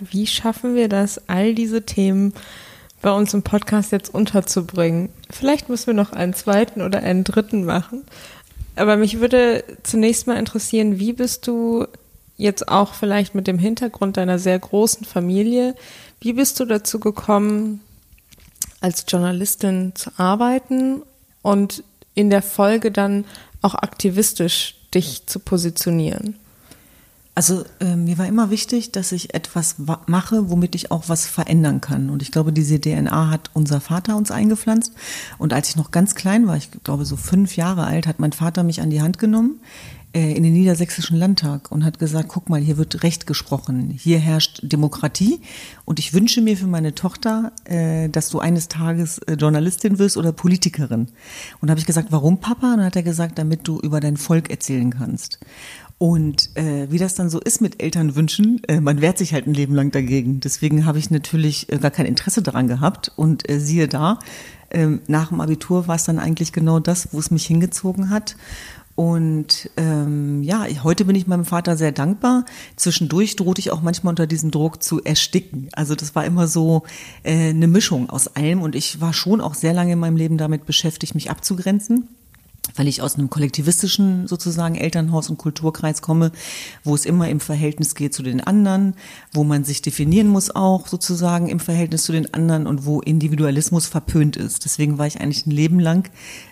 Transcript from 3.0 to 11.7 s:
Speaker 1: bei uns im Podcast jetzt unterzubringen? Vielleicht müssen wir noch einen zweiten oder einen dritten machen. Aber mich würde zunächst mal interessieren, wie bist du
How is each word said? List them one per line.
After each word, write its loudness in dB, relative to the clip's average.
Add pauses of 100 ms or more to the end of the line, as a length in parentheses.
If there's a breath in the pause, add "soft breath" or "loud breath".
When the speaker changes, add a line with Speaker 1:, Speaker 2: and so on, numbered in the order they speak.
Speaker 1:
bei 2
uns 2
im 2
Podcast 0
jetzt -2
unterzubringen? 0 (200)
Vielleicht -2
müssen -4
wir 0
noch 0
einen -2
zweiten 0
oder 0
einen 0
dritten 0
machen. -4 (760 loud breath)
Aber 4
mich 2
würde 4 (180)
zunächst 2
mal 0
interessieren, 0
wie 0
bist -4
du 0 (500)